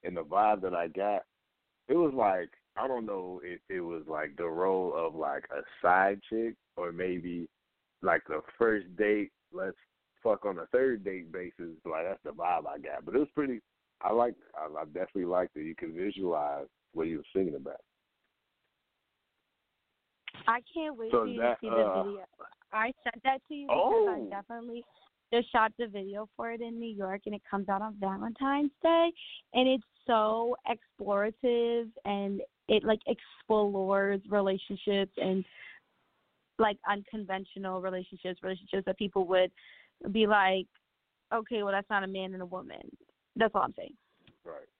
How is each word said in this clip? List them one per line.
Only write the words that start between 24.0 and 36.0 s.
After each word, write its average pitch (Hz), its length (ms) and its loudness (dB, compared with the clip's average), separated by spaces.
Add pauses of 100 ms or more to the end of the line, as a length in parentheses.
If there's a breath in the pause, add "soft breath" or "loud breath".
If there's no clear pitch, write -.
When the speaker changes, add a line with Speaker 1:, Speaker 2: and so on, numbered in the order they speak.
Speaker 2:
I - 40 -8
definitely 233 520 -10 (500 soft breath)
just 233 200 2
shot 220 260 6
the 233 80 -4
video 202 500 -8
for 233 140 -6
it 233 100 -8
in 233 200 -8
New 233 120 -8
York, 202 340 -4
and 208 80 -4
it 196 140 -10
comes 196 200 -2
out 196 140 0
on 214 180 -6
Valentine's 233 720 0 (100)
Day, 330 300 6 (420 loud breath)
and 254 140 6
it's 262 160 2 (200)
so 226 520 2 (120)
explorative, 233 1200 0 (160)
and 202 360 -2 (260)
it, 214 160 6
like, 220 240 4
explores 196 1200 2
relationships 196 880 0
and, 190 260 2 (1120 loud breath)